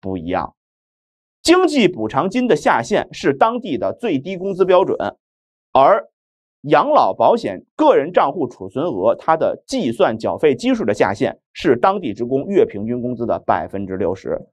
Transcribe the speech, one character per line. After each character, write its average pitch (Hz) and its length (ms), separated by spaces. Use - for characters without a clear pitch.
不 95 160
一 82 100
样。 87 260
经 359 260
济 277 180
补 110 220
偿 151 200
金 247 200
的 175 80
下 151 260
限 - 320
是 156 180
当 226 280
地 165 180
的 98 140
最 180 260
低 185 180
工 190 160
资 185 120
标 180 200
准， 135 140
而 151 380
养 151 260
老 131 260
保 127 220
险 101 280
个 294 180
人 156 180
账 170 200
户 143 160
储 95 200
存 131 180
额， 113 280
它 - 220
的 143 280
计 185 280
算 117 260
缴 95 180
费 139 200
基 254 180
数 220 100
的 104 80
下 107 220
限 - 240
是 131 240
当 196 240
地 131 120
职 113 120
工 135 220
月 196 200
平 104 180
均 120 160
工 123 140
资 117 120
的 90 120
百 92 300
分 98 180
之 95 100
六 92 160
十。 82 240